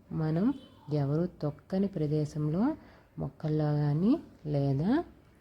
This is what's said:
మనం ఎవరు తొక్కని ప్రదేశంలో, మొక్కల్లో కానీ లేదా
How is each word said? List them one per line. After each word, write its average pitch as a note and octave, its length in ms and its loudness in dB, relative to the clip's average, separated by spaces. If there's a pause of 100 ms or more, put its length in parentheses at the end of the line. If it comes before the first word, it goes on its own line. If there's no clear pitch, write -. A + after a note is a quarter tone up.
(120)
మనం D#3+ 340 0 (480)
ఎవరు D3 320 2 (140)
తొక్కని F#3+ 480 -2
ప్రదేశంలో, D3+ 760 0 (540)
మొక్కల్లో D3+ 580 -2
కానీ D3 380 2 (340)
లేదా C#3+ 440 2 (500)